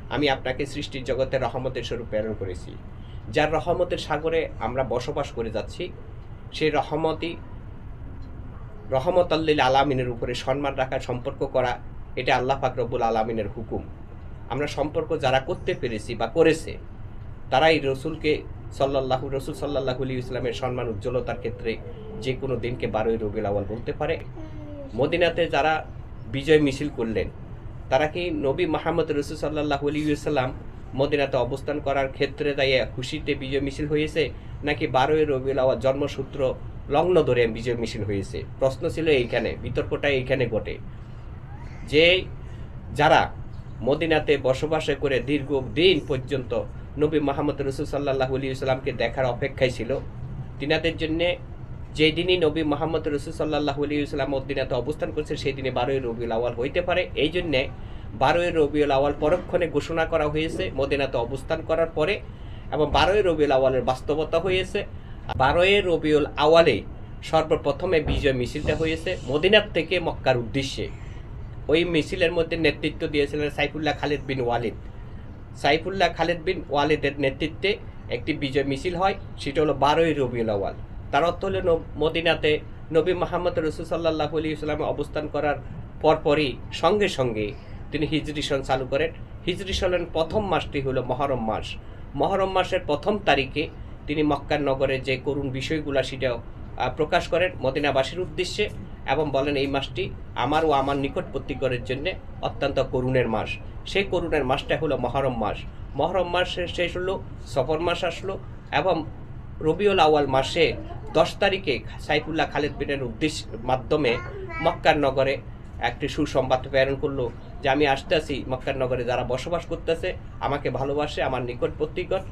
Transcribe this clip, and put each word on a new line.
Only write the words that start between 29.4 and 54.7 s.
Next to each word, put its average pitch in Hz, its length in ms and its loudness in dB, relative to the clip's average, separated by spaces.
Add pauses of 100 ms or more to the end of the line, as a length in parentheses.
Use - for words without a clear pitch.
আলাইহি 151 180 0
ওয়াসাল্লাম 139 460 0 (440)
মদিনাতে 139 400 2
অবস্থান 135 440 -2
করার 139 280 0
ক্ষেত্রে 143 460 -2
যাইয়া 135 320 4 (100)
খুশিতে 143 380 -2
বিজয় 135 260 -2
মিছিল 139 260 -2
হয়েছে, 151 440 0 (340)
নাকি 147 220 0
বারোই 139 380 4
রবিউল 135 340 0
আউয়াল 127 220 4
জন্মসূত্র 135 720 0 (340)
লগ্ন 160 340 6
ধরে 123 240 4
বিজয় 113 280 -2
মিছিল 113 300 -4
হয়েছে? 98 380 -4 (160)
প্রশ্ন 135 300 0
ছিল 160 200 0
এইখানে, 120 540 2
বিতর্কটা 143 460 -2
এইখানে 131 380 2
ঘটে 104 320 -2 (1120)
যে 175 360 6 (680)
যারা 147 460 6 (420)
মদিনাতে 151 560 4
বসবাস 151 520 2 (100)
করে 135 200 2
দীর্ঘদিন 139 880 2
পর্যন্ত 127 540 -2 (360)
নবী 151 220 4
মুহাম্মদ 143 420 0
রাসূল 139 240 -2
সাল্লাল্লাহু 135 480 0
আলাইহি 135 140 -2
ওয়াসাল্লামকে 131 440 -2
দেখার 117 320 0
অপেক্ষায় 131 460 0
ছিল, 123 280 -2 (600)
তিনাদের 156 380 0
জন্যে 165 400 0 (580)
যেই 156 180 6
দিনই 170 240 4
নবী 160 260 4
মুহাম্মদ 156 460 0
রাসূল 147 240 -4
সাল্লাল্লাহু 147 520 0
আলাইহি 147 180 0
ওয়াসাল্লাম 143 280 -2
মদিনাতে 135 440 -2